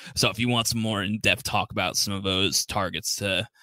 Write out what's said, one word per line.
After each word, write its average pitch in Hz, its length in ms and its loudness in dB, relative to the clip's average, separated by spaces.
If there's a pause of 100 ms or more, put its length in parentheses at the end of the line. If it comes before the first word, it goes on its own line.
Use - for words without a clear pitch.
(160)
So 113 140 4
if 101 80 -6
you 120 100 2
want 117 200 2
some 113 120 0
more 110 220 0
in-depth 101 400 0
talk 95 280 0
about 92 280 0
some 98 160 0
of 95 80 -4
those 95 420 2
targets 85 520 -2
to, 98 300 -2 (160)